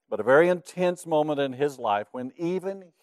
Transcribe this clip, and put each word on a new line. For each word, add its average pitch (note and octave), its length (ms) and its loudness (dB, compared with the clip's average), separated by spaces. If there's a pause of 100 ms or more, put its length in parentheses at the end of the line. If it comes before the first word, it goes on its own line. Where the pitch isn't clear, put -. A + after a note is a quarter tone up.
but G#2 120 -4
a - 20 -8
very C#3+ 240 6
intense F3+ 580 -2
moment D3+ 360 0
in C3+ 100 -2
his C3+ 280 -4
life G#2+ 340 0
when B2+ 240 -10
even F#3 480 -6 (180)